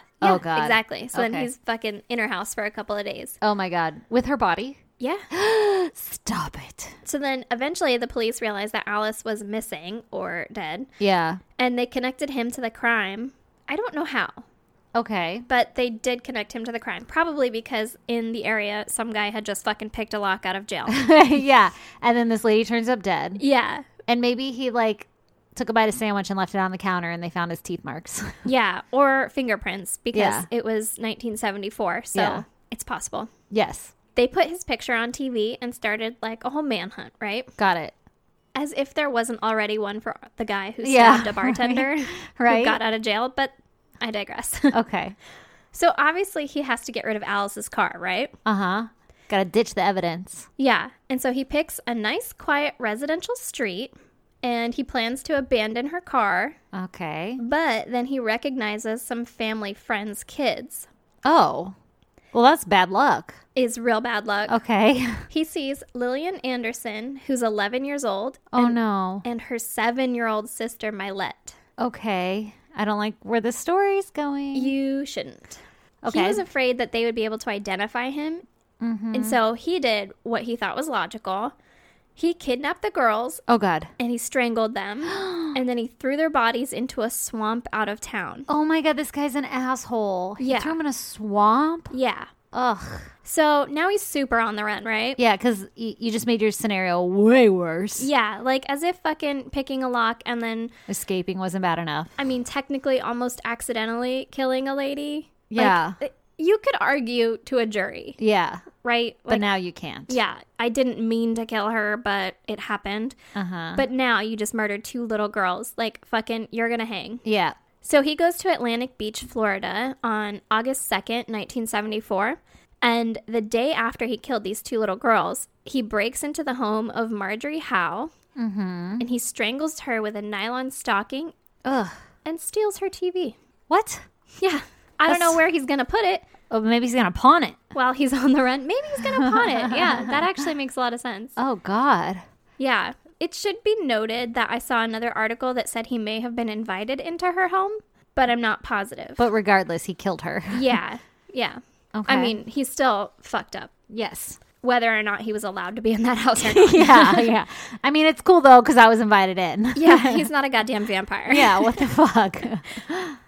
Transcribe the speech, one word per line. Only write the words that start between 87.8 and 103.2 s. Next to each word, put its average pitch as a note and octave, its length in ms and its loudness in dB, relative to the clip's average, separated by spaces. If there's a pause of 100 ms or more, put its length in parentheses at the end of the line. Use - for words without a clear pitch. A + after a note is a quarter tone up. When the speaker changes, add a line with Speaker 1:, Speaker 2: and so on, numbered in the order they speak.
Speaker 2:
of G#3 140 -8
town. G3+ 480 -8
Speaker 1:
Oh, D4+ 160 2
my D#4+ 160 2
God. D4 160 2
This D4+ 120 -4
guy's C#4+ 260 -4
an C#4+ 100 -2
asshole. A3 920 -4
He C4 140 -4
Speaker 2:
Yeah. D#4+ 100 2
Speaker 1:
threw D#4 140 -4
'em E4 80 -2
in D4+ 40 -2
a C#4 60 -2
swamp? A3 1040 2
Speaker 2:
Yeah. B3+ 320 -2 (260)
Speaker 1:
Ugh. A#3 500 -2 (220)
Speaker 2:
So D4 460 4
now D4+ 180 0
he's G4+ 140 2
super C4 360 -2
on G#3+ 200 0
the G#3 80 -4
run, G#3 180 -4
right? A3+ 340 -2
Speaker 1:
Yeah, A3 200 4
'cause A3 240 0 (160)
y-, A3+ 200 -6
you A3+ 140 -4
just A3 160 -2
made A3+ 140 2
your G#3+ 100 4
scenario F#3 540 0
way A3 420 8
worse. F3+ 560 0
Speaker 2:
Yeah, A3+ 400 0
like, C4 240 0
as C#4+ 160 -4
if F4+ 140 0
fucking C#4+ 540 -4
picking C4+ 300 -4
a C4 80 -2
lock A#3 360 0
and A#3 160 -4
then A3+ 300 -6 (180)
Speaker 1:
Escaping F#3+ 500 -4
wasn't F#3 220 -4
bad E3+ 180 0
enough. D#3 300 -4 (100)
Speaker 2:
I C#4 60 -2
mean, B3+ 180 -2
technically C4+ 560 -2
almost A#3+ 460 -6